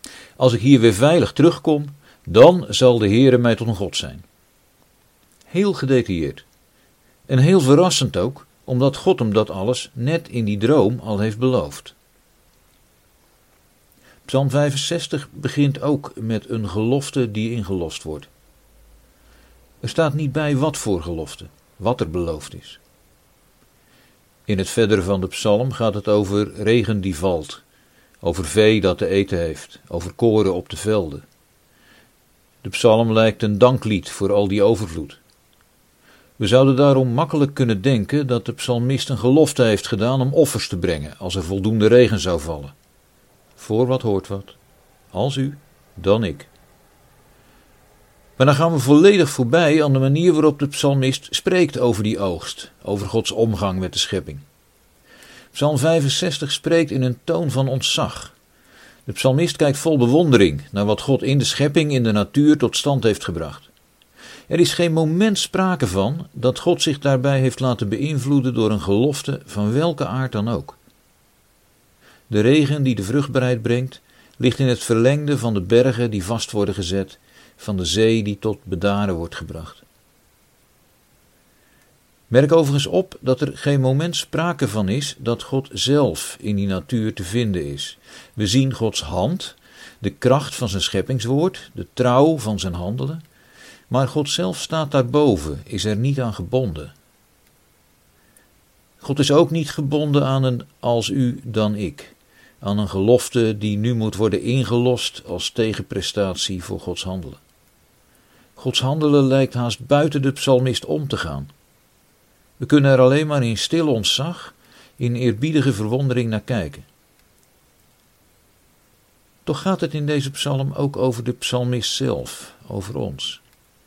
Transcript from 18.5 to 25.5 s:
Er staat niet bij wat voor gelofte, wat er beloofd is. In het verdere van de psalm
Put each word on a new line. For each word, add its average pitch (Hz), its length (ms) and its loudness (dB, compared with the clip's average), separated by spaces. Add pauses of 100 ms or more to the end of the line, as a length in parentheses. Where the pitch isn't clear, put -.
Er 123 100 -10
staat 156 240 0
niet 143 180 -4
bij 147 240 -2
wat 143 220 -2
voor 92 240 -2
gelofte, 82 440 -10 (300)
wat 104 240 -2
er 80 100 -4
beloofd 82 460 -6
is. - 240 -20 (1700)
In 98 60 0
het 95 120 -4
verdere 107 320 2
van 92 200 -2
de 92 60 -4
psalm 110 440 0